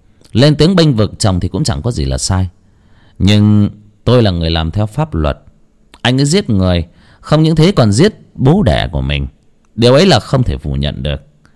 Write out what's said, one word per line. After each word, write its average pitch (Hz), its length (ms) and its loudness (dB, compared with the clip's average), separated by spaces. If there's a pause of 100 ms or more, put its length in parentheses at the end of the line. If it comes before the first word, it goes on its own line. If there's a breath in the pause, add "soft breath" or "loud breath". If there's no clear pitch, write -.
(320 soft breath)
Lên 139 240 2
tiếng 180 200 2
bênh 156 180 4
vực 107 240 0
chồng 92 220 0
thì 98 80 -4
cũng 135 160 -4
chẳng 76 180 -4
có 120 80 -4
gì 87 140 -4
là 65 140 -4
sai. 92 300 -2 (720 soft breath)
Nhưng 104 520 2 (340)
tôi 120 180 4
là 104 80 2
người 85 200 -2
làm 82 200 -2
theo 104 160 -4
pháp 151 280 -6
luật. 76 240 -2 (640)
Anh 127 180 2
ấy 143 60 2
giết 196 240 -2
người, 92 340 0 (360 soft breath)
không 156 220 -2
những 160 140 0
thế 160 160 4
còn 117 200 2
giết 170 220 2 (200)
bố 160 280 2
đẻ 64 300 -2
của 69 80 -4
mình. 69 260 -4 (480)
Điều 117 200 4
ấy 165 120 4
là 151 140 2
không 131 220 -2
thể 69 160 -4
phủ 71 160 -6
nhận 69 280 -6
được. 71 200 -6 (340 soft breath)